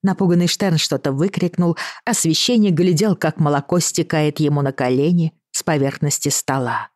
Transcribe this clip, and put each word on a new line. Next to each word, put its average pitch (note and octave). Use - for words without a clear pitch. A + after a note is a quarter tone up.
Напуганный F3+
Штерн F3+
что-то C#3
выкрикнул, E3+
а A#3+
священник G#3
глядел, F3+
как D#3
молоко D3
стекает D#3
ему D3
на C#3
колени C#3+
с -
поверхности C#3+
стола. C3